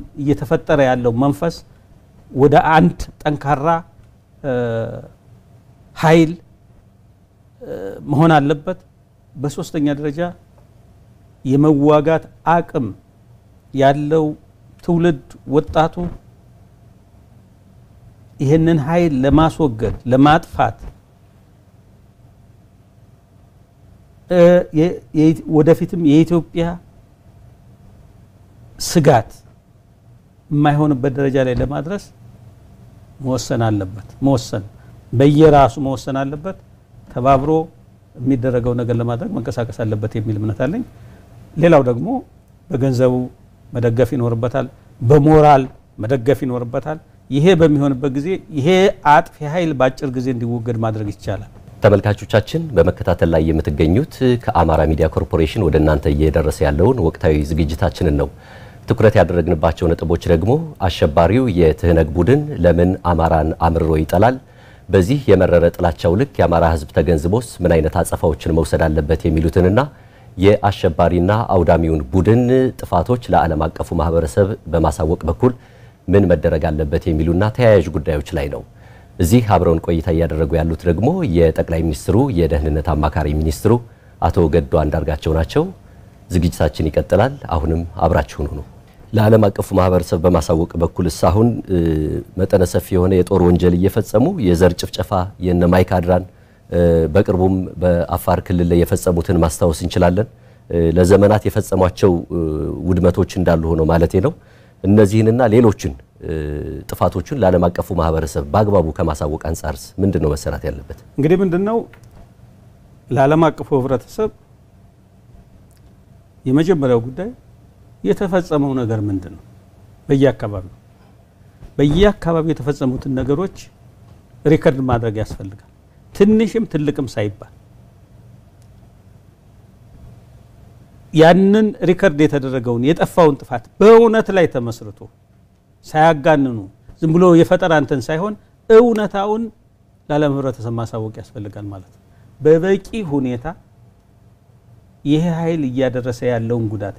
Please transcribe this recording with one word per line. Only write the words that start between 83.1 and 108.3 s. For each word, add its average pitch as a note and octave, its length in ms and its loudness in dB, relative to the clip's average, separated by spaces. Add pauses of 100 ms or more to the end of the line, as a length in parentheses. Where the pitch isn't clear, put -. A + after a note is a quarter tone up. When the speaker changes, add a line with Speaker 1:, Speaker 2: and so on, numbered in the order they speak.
Speaker 2:
ሚኒስትሩ D#2 400 -2 (480)
አቶ E2+ 160 0 (120)
ገዱ D2+ 280 0
አንዳርጋቸው D#2 560 -2
ናቸው። D#2+ 300 -2 (640)
ዝግጅታችን E2 580 -2
ይቀጥላል። F#2 460 0 (160)
አሁንም D#2+ 320 -2 (160)
አብራችሁን D#2 500 -2
ሁኑ። C#2 140 -10 (520)
ለዓለም A2 300 4
አቀፉ G2+ 300 -2
ማህበረሰብ F2+ 460 2
በማሳወቅ E2+ 560 0
በኩል E2+ 320 -2 (140)
አሁን፣ G#2 280 2 (180)
እ፣ F#2 120 0 (560)
መጠነ F#2 300 0
ሰፊ F2+ 240 -4
የሆነ F#2 240 2
የጦር F2+ 300 2
ወንጀል F2 320 4
እየፈጸሙ G2 500 0 (140)
የዘር F2+ 360 2
ጭፍጨፋ - 360 -8 (280)
የነ F2 280 0
ማይካድራን፣ F2+ 560 0 (460)
እ፣ F2 100 -2 (280)
በቅርቡም F#2+ 480 0 (200)
በአፋር F2 640 -2
ክልል F2 260 -2
ላይ F2 120 2
የፈጸሙትን F2 600 -2
ማስታወስ E2 420 -2
እንችላለን። F2+ 460 0 (420)
እ፣ E2+ 120 -2 (100)
ለዘመናት G2 540 4
የፈጸሟቸው፣ F#2+ 680 0 (160)
እ፣ F2 140 -6 (420)
ውድመቶች F2+ 520 0
እንዳሉ E2 320 0
ሆኖ D#2+ 180 0
ማለቴ E2 360 0
ነው። D3 120 -2 (500)
እነዚህንና A2 640 4
ሌሎችን፣ G#2+ 460 2 (260)
እ፣ D#2+ 140 -10 (520)
ጥፋቶችን - 540 -4
ለዓለም F#2 240 4
አቀፉ - 320 -2
ማህበረሰብ D#2+ 520 -2